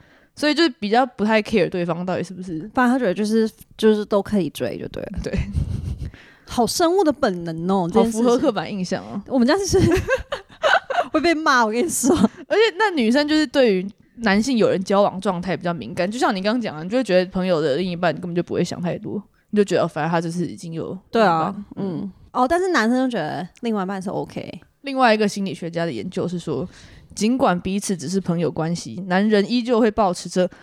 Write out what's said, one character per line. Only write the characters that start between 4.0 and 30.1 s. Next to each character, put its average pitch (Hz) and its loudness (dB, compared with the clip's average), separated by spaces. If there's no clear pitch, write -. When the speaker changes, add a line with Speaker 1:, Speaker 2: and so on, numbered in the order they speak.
Speaker 1:
都 202 2
可 202 0
以 160 0
追 - -6
就 - -10
对 - -10
了。 - -10
Speaker 2:
对。 - -6
Speaker 1:
好 240 0
生 349 2
物 403 4
的 302 4
本 180 -2
能 165 -4
哦， 190 2
Speaker 2:
好 226 6
符 226 0
合 240 4
刻 269 2
板 175 -6
印 190 -4
象 147 -4
哦。 202 -10
Speaker 1:
这 - -10
件 - -
事 - -
情。 - -4
我 269 4
们 233 4
家 311 4
就 392 0
是 381 2
<laughs> - 0
会 311 0
被 339 4
骂， 294 2
我 214 -2
跟 240 0
你 339 -2
说。 311 2
Speaker 2:
而 262 0
且 415 4
那 415 4
女 240 2
生 294 2
就 302 2
是 311 4
对 247 4
于 185 -2
男 214 2
性 254 0
有 175 4
人 175 0
交 196 2
往 185 0
状 180 -2
态 180 -2
比 180 -10
较 170 -2
敏 123 -8
感， 185 -2
就 240 -6
像 285 2
你 185 -4
刚 208 0
刚 254 0
讲 202 -4
的， 156 -10
你 180 -8
就 233 0
会 262 2
觉 180 4
得 185 2
朋 185 -2
友 170 2
的 139 2
另 180 -2
一 175 -4
半 170 0
根 180 -8
本 175 -6
就 175 2
不 110 -4
会 175 2
想 - -6
太 170 -4
多， 196 -8
你 208 0
就 208 6
觉 185 0
得， 123 4
哦， 170 0
反 156 -4
正 165 -2
他 170 2
就 165 -4
是 170 -2
已 107 -10
经 170 -14
有 160 -8
另 - -8
一 185 -8
半。 185 -16
Speaker 1:
对 233 2
啊， 175 2
Speaker 2:
嗯。 185 -6
Speaker 1:
嗯。 196 -8
哦， 254 0
但 339 2
是 381 0
男 226 2
生 254 2
就 233 -4
觉 180 -2
得 151 -6
另 226 -2
外 196 -2
一 - -2
半 190 -6
是 185 -6
OK。 - -8
Speaker 2:
另 269 -6
外 240 6
一 214 4
个 214 2
心 196 -4
理 180 -6
学 170 -8
家 170 -4
的 165 -4
研 117 -8
究 175 -2
是 175 -4
说， 160 -4
尽 233 0
管 196 2
彼 190 -4
此 196 -4
只 151 -10
是 190 0
朋 170 -2
友 151 0
关 165 -4
系， 160 -10
男 190 2
人 202 4
依 240 0
旧 226 2
会 226 4
抱 202 0